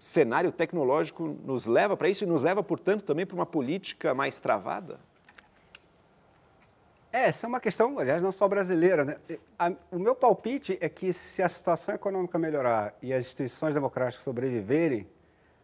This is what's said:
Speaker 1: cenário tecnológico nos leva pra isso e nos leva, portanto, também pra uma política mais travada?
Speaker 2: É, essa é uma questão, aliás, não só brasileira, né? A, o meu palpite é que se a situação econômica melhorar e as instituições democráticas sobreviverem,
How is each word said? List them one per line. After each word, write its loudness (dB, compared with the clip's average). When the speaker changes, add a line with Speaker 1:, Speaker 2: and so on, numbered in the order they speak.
Speaker 1:
cenário 2
tecnológico -2
nos -4
leva 4
pra 0
isso -2
e -2
nos 2
leva, 2
portanto, -2
também -2
pra -10
uma -2
política -4
mais -2
travada? -2
Speaker 2:
É, 2
essa 0
é -6
uma -4
questão, 2
aliás, 2
não 0
só 2
brasileira, 4
né? -4
A, 2
o -6
meu 2
palpite 2
é -2
que -4
se -8
a 4
situação -2
econômica -4
melhorar 0
e -4
as 0
instituições -4
democráticas -2
sobreviverem, 0